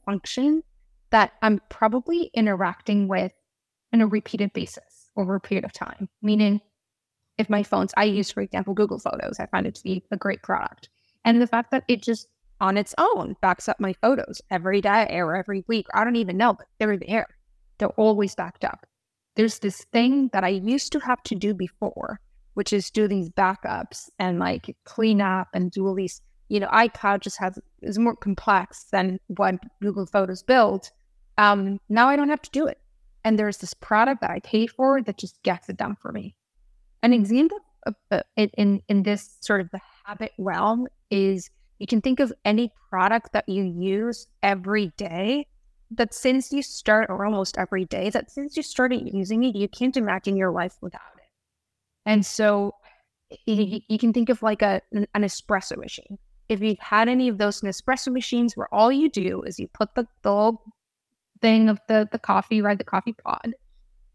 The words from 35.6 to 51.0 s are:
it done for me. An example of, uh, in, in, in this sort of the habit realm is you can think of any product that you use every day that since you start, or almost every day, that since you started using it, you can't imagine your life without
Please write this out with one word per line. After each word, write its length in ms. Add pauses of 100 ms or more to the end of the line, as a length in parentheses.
it 100
done 220
for 120
me. 240 (640)
An 100
example 460 (280)
of, 100 (160)
uh, 100 (160)
in, 200
in, 300
in 160
this 380
sort 180
of 120
the 100 (240)
habit 320
realm 500 (220)
is 400 (300)
you 60
can 140
think 220
of 100 (140)
any 260 (180)
product 440
that 160
you 140
use 640 (160)
every 540
day 500 (460)
that 220
since 400
you 100
start, 460
or 160
almost 320
every 260
day, 260
that 220
since 240
you 80
started 500
using 300
it, 100
you 140
can't 300
imagine 400
your 140
life 280
without 220 (160)